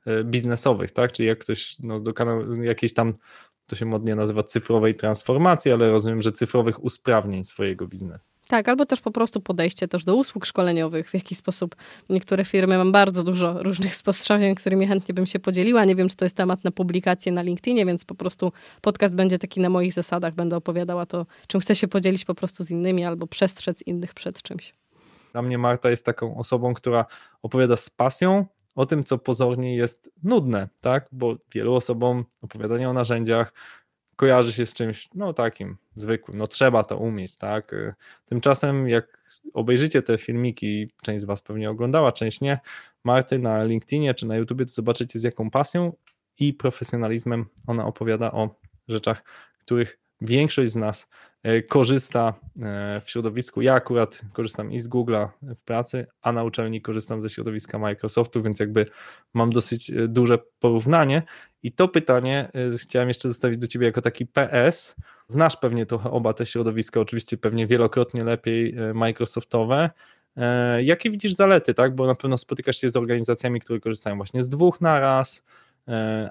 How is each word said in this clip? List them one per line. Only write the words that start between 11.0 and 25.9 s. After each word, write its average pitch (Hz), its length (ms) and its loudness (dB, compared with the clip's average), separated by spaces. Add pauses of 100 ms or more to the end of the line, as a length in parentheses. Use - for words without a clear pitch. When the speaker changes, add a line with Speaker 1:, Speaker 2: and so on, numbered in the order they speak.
Speaker 2:
w - 40 -6
jaki 185 220 -6
sposób - 400 -6 (340)
niektóre 190 360 0
firmy, 185 320 4
mam 185 140 4
bardzo 196 320 6
dużo 180 400 0
różnych 190 320 -2
spostrzeżeń, 196 600 2
którymi 190 320 0
chętnie 196 260 -2
bym 185 120 0
się 185 140 -4
podzieliła. 196 460 4
Nie 190 100 6
wiem, 185 140 2
czy 185 60 -8
to 185 100 -2
jest 180 120 -4
temat 185 260 0
na 180 80 0
publikację 180 600 0
na 175 100 0
LinkedInie, 180 440 0
więc 175 200 -2
po 190 100 -14
prostu 180 360 -2 (300)
podcast 196 340 0
będzie 185 240 2
taki 190 200 -6
na 180 100 2
moich 180 240 2
zasadach. 175 400 -2
Będę 170 220 -2
opowiadała 175 500 -4
to, 175 200 -6 (220)
czym 190 140 0
chcę 208 140 2
się 196 120 2
podzielić 185 380 0
po 180 100 -4
prostu - 280 -6
z 170 80 -8
innymi 175 340 0
albo 170 220 -6
przestrzec - 540 -4
innych 175 320 -6
przed - 280 -12
czymś. - 320 -14 (580)
Speaker 1:
Dla 120 100 -4
mnie 123 160 -2
Marta 123 320 2
jest 120 160 2